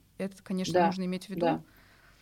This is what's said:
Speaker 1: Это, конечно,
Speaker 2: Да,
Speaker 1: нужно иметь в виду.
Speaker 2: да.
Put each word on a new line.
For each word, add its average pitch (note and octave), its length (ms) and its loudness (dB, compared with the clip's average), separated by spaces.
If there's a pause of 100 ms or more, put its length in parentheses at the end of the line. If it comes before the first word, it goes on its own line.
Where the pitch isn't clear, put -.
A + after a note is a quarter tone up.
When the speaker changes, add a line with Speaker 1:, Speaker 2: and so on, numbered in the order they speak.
(180)
Speaker 1:
Это, F#3+ 240 -8
конечно, F#3 320 -4
Speaker 2:
Да, F3+ 120 6
Speaker 1:
нужно F#3 180 0
иметь F#3 220 -4
в - 40 -20
виду. F#3 100 -6
Speaker 2:
да. E3 220 2 (580)